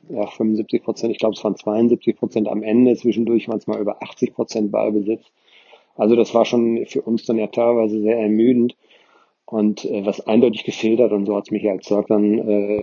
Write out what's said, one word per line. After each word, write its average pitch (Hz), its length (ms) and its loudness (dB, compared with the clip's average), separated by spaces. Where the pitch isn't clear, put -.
ja, 104 180 -6
fünfundsiebzig 110 560 -2
Prozent. 113 300 -4
Ich - 80 -8
glaub, 110 140 0
es - 100 -10
waren 104 100 -2
zweiundsiebzig 113 600 0
Prozent 107 320 -2
am 107 160 -4
Ende. 117 320 4
Zwischendurch 113 500 0
waren's 110 220 -6
mal 107 120 -4
über 101 220 -4
achtzig - 320 -6
Prozent 107 380 -4
Ballbesitz. 107 500 -2
Also 113 220 2
das 113 180 2
war 113 100 4
schon 117 420 0
für - 160 -4
uns 113 240 -2
dann 113 120 0
ja 107 80 -2
teilweise 113 560 0
sehr 110 160 0
ermüdend. 117 560 2
Und, 107 320 -2
äh, 101 220 -6
was - 200 -4
eindeutig 110 380 2
gefehlt 113 340 -2
hat, 110 140 2
und 101 140 -2
so 104 100 -2
hat's - 140 -6
Michael 101 300 -2
Zorc 104 260 -2
dann, 104 320 2
äh, 104 440 0